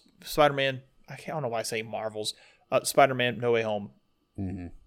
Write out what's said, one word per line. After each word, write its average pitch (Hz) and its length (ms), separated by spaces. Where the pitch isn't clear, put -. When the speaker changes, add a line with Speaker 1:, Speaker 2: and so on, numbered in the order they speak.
Speaker 1:
Spider-Man, 139 580
I 139 80
can't, - 120
I - 60
don't 160 80
know 127 60
why 117 120
I 113 40
say 110 180
Marvel's, 107 520
uh, 131 120
Spider-Man 127 540
No 120 140
Way 113 100
Home 104 280
Speaker 2:
Mm-hmm. 92 300